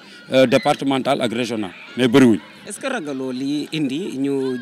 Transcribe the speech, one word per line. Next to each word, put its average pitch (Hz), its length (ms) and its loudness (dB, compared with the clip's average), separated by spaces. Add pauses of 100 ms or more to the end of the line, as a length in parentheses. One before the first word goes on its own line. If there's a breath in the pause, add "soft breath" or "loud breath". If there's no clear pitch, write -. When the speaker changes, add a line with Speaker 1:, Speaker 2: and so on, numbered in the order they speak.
(320 loud breath)
Speaker 1:
euh, 131 140 6
départemental 135 720 0
ak 117 120 -2
régional, 113 380 -6 (260)
mais 123 120 2
bëriwuñ. 120 300 6 (300)
Speaker 2:
Est-ce 214 120 -12
que 294 80 -8
ragaloo 139 440 -6
lii 139 400 -6
indi 147 460 -4
ñu 135 440 -2